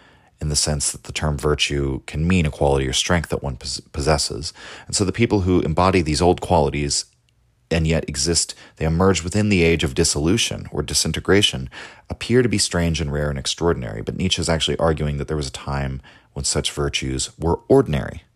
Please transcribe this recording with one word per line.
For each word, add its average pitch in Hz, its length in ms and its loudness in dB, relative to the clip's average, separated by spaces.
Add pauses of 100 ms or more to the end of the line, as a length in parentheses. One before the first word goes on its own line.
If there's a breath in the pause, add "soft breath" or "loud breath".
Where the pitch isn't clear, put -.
(400 soft breath)
in 78 100 -2
the 73 60 -2
sense 73 360 -2
that - 120 -14
the - 100 -14
term 76 240 -2
virtue 71 680 -2
can 78 220 -2
mean 87 180 4
a 73 60 0
quality 69 360 0
or 65 60 -4
strength 85 360 0
that - 140 -4
one 67 140 -6
pos-, - 220 -10
possesses. - 760 -2 (320 loud breath)
And - 100 -6
so 101 100 0
the 90 60 2
people 110 300 2
who 90 200 4
embody 90 400 4
these 76 200 0
old 107 200 4
qualities 73 640 0 (680)
and 85 160 2
yet 82 200 0
exist, 76 460 -2 (220 loud breath)
they 80 100 -4
emerge 82 380 2
within 104 260 0
the 92 140 4
age 82 200 4
of 69 120 -4
dissolution 85 760 0
or 73 120 -4
disintegration, 80 840 0 (400 loud breath)
appear - 320 2
to 120 80 2
be 101 100 0
strange 85 420 0
and 71 100 -4
rare 73 180 -2
and 69 100 -4
extraordinary. 64 640 -2
But - 160 -6
Nietzsche 90 240 0
is 78 80 0
actually 78 280 0
arguing 76 400 0
that 69 100 -6
there 78 100 -2
was 71 100 -4
a 64 40 -12
time 69 500 -6 (320 loud breath)
when 71 120 -6
such - 260 -2
virtues 69 680 -4
were 82 280 2
ordinary. 80 540 2 (140)